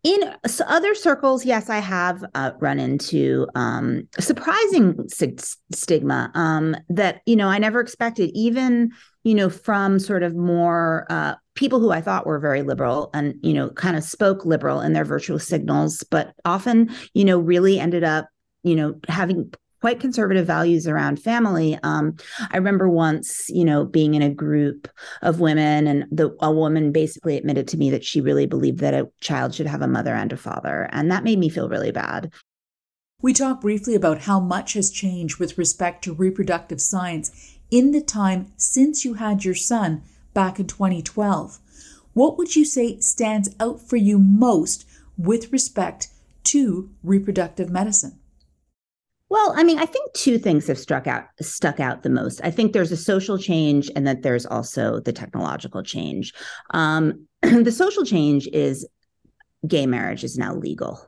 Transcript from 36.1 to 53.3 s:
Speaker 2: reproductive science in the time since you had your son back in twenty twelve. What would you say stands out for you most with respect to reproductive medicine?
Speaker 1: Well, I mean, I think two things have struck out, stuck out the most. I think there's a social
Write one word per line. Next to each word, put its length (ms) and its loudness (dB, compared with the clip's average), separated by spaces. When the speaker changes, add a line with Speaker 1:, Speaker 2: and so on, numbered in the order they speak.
Speaker 2:
reproductive 640 -2
science 800 -6
in 220 6
the 100 2
time 540 0
since 480 2
you 100 -4
had 300 -2
your 100 0
son 480 -2
back 240 0
in 80 -4
twenty 360 -2
twelve. 560 -2
What 240 4
would 200 -4
you 80 6
say 340 -2
stands 600 0
out 200 -4
for 160 -2
you 220 4
most 640 6
with 360 0
respect 560 -4
to 460 0
reproductive 680 0
medicine? 480 -2
Speaker 1:
Well, 280 2
I 60 4
mean, 160 6
I 80 0
think 260 -8
two 260 2
things 280 2
have 120 -2
struck 280 -4
out, 200 -4
stuck 380 -4
out 240 -4
the 80 -2
most. 320 -2
I 80 -2
think 220 0
there's 180 2
a 60 -4
social 420 -2